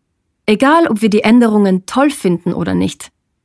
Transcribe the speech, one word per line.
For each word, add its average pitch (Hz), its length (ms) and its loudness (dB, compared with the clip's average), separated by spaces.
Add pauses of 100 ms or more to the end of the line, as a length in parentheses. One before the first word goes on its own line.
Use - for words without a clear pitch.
(460)
Egal, 269 420 2
ob 214 140 -4
wir 220 80 0
die 208 140 0
Änderungen 214 640 2
toll 277 240 0
finden 180 440 -4
oder 165 200 -4
nicht. - 360 -4 (360)